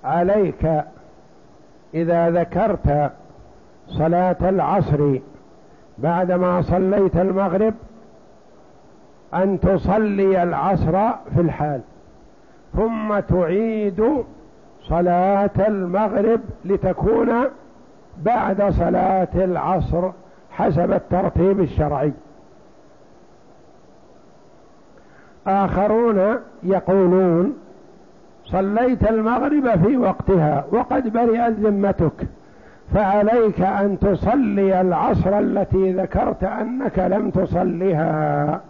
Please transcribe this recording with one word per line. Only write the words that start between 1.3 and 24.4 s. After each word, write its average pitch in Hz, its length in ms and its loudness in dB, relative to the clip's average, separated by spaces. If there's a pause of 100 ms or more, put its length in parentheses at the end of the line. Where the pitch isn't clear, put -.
إذا 170 360 0
ذكرت 170 800 0 (800)
صلاة 175 540 0
العصر 147 760 0 (800)
بعدما 180 640 0
صليت 190 540 0
المغرب 196 580 0 (1600)
أن 190 260 0
تصلي 196 840 2
العصر 175 680 0 (220)
في 170 60 2
الحال، 147 400 -2 (960)
ثم 220 440 -2
تعيد 208 1040 0 (580)
صلاة 185 880 0
المغرب 202 720 0 (240)
لتكون 202 680 0 (960)
بعد 202 440 0
صلاة 180 680 0
العصر 175 760 -2 (400)
حسب 175 420 0
الترتيب 185 680 0
الشرعي." 147 520 -2 (3250)